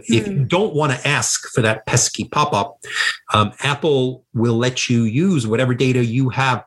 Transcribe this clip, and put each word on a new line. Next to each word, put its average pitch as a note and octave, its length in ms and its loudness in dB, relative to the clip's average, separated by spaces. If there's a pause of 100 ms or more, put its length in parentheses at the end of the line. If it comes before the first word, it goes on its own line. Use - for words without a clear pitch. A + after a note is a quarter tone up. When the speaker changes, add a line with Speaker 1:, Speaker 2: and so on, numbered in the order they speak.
Speaker 1:
if G#3+ 200 2
you G3+ 80 -4
Speaker 2:
Hmm. C3+ 120 0
Speaker 1:
don't F3+ 260 0
wanna D3 320 0
ask C#3 440 0
for - 120 -2
that A2 240 0
pesky - 400 -2
pop-up, A2 540 -2 (540)
um, G#2+ 180 4 (100)
Apple C3+ 600 0 (100)
will A#2 240 0
let B2+ 320 -2
you A#2 140 2
use C3+ 440 2
whatever B2 260 2
data B2+ 300 2
you B2 260 0
have C3 380 0